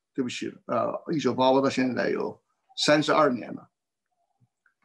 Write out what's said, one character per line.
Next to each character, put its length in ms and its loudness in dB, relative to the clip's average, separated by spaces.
对 80 -2
不 80 -4
起， 160 -8
呃， 440 -4
一 80 -2
九 140 0
八 180 4
八 80 4
到 80 2
现 280 -2
在 160 -2
有 280 -4
三 240 4
十 100 0
二 200 4
年 240 -6
了。 160 -18